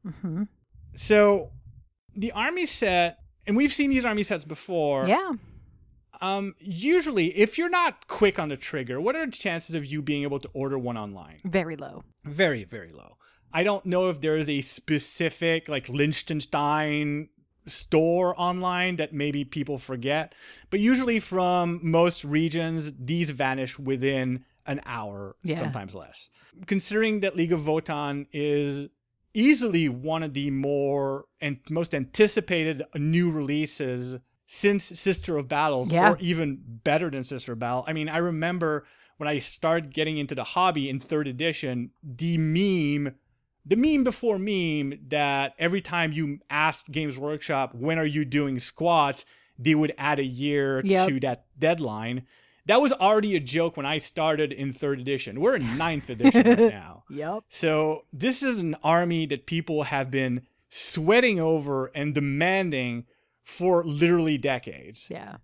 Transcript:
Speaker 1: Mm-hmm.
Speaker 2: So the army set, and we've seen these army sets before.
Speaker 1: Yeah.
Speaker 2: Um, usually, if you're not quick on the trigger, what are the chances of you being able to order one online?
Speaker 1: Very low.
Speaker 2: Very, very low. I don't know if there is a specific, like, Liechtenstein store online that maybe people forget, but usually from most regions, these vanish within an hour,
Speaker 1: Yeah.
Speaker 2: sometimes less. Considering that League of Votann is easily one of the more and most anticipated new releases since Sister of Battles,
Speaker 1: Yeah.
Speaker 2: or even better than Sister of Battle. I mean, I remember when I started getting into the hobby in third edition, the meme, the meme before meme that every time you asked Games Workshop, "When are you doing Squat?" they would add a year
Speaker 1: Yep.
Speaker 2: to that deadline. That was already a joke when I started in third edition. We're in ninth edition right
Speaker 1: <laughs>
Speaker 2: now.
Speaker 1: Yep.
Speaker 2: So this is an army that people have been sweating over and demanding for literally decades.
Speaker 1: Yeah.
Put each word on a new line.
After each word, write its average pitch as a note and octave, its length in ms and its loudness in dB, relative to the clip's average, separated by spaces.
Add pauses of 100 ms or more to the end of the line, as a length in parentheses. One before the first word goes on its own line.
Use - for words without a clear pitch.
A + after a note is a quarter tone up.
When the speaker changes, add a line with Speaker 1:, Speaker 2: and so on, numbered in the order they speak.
Speaker 1:
Mm-hmm. F3 380 -6 (500)
Speaker 2:
So G#3 560 4 (640)
the G#3+ 160 -4
army D#4 340 -2
set, F3 520 0 (280)
and G#3 100 2
we've C#4 160 4
seen C#4+ 180 2
these C4 140 2
army G#3 200 0
sets E3 200 -2
before. D3+ 640 0
Speaker 1:
Yeah. D#4+ 260 2 (880)
Speaker 2:
Um, G3 380 -2
usually, A3+ 680 0 (100)
if G#3+ 220 4
you're F4 100 0
not F4 400 0
quick - 300 2
on F3 100 -2
the - 80 -4
trigger, C3 440 -6
what A3+ 140 0
are D#4+ 120 -4
the B3 60 -8
chances E3 440 -6
of D3 100 -4
you D3+ 160 -6
being C#3+ 220 -2
able C#3 160 -4
to C3+ 120 -16
order C3+ 260 -4
one A#2+ 180 -4
online? F#2+ 480 -12
Speaker 1:
Very E3 320 -4
low. C#3+ 260 -14 (220)
Speaker 2:
Very, D3 400 -2
very F2+ 260 -16
low. A#1+ 260 -20 (360)
I E3 100 -2
don't G3+ 240 -2
know F#3 240 2
if D3 100 -6
there D#3 160 0
is D3+ 120 -2
a C#3+ 140 -2
specific, D#3+ 1040 -4
like, C#3 200 -6
Liechtenstein D3 1400 -2 (380)
store F3 720 2
online F3+ 560 -2
that D#3 160 -4
maybe C#3+ 320 -2
people C#3 340 -6
forget, C3+ 560 -4 (360)
but G3+ 100 0
usually A#3+ 400 4
from F3+ 640 2
most E3 420 4
regions, D#3+ 760 0
these D3+ 320 -2
vanish C3 480 -2
within C3 680 -2 (220)
an C#3+ 200 -6
hour, G2+ 580 -10
Speaker 1:
Yeah. E3 140 -2
Speaker 2:
sometimes A2 360 -8
less. - 360 -16 (360)
Considering G#3+ 540 0
that F#3+ 160 0
League E3+ 160 2
of E3 80 2
Votann D3 720 -2
is C#3+ 560 -2 (460)
easily A3 540 4
one D3+ 340 -4
of D3+ 120 -6
the C#3 160 -2
more C#3 760 0 (140)
and C#3+ 180 -4 (120)
most E3 240 -2
anticipated D#3+ 880 2 (140)
new E3 340 4
releases C#3 840 -2 (300)
since G3+ 380 2
Sister F3 520 -2
of C#3+ 120 -2
Battles, D3 440 2
Speaker 1:
Yeah. F3+ 200 6
Speaker 2:
or E3+ 80 0
even E3 460 -2
better D3 440 0
than C3+ 140 -6
Sister B2+ 280 -8
of A2+ 60 -8
Battle. B2 280 -2
I D#3+ 60 -4
mean, D#3 160 -4
I D#3 80 -2
remember E3 720 -2 (320)
when D3 100 -4
I D3 120 0
started D#3+ 520 -2
getting D#3 240 -2
into C#3+ 180 -4
the B2+ 100 -6
hobby D#3+ 440 2
in C3+ 120 -4
third D3+ 280 -2
edition, C3 600 -4 (120)
the D#3+ 360 -2
meme, D#3 760 2 (520)
the F#3+ 100 2
meme C#4 280 4
before A3+ 340 0
meme E3 600 0 (100)
that C#3 500 0
every F3 240 0
time E3+ 300 -2
you D3 260 -4 (100)
asked D3+ 420 0
Games D3 280 -6
Workshop, C#3+ 560 -4
"When D3+ 240 0
are D#3+ 80 2
you D3 180 0
doing C3+ 340 0
Squat?" D#3 680 2 (340)
they C#3+ 160 4
would D3+ 240 4
add C#3+ 200 0
a C#3 60 0
year C3+ 600 0
Speaker 1:
Yep. F#3 240 4
Speaker 2:
to C3+ 120 0
that C3 240 -2 (140)
deadline. B2+ 640 0 (420)
That A3+ 160 6
was C#4 120 4
already G#3 440 4
a D#3+ 40 4
joke D3+ 360 -2
when C#3 100 -6
I D#3 120 0
started D#3 540 0
in C#3 200 -6
third C#3 280 -2
edition. B2+ 400 -4
We're B3 160 4
in B2 200 -2
ninth D#3+ 320 -2
edition G3 380 6
right A#3+ 120 8
Speaker 1:
<laughs> A3 140 6
Speaker 2:
now. - 380 -16
Speaker 1:
Yep. D#3 400 -8
Speaker 2:
So D#3 600 0
this A#3+ 300 -2
is B3+ 140 -2
an E3 280 -4
army E3+ 420 2
that C3+ 200 -6
people E3 360 -2
have C3+ 280 -2
been B2+ 360 -2 (240)
sweating G#3 680 2
over C#3+ 540 0
and D3 200 -2
demanding C#3+ 880 0 (440)
for F3+ 340 2
literally D#3+ 540 2
decades. A2+ 720 -6
Speaker 1:
Yeah. - 340 -14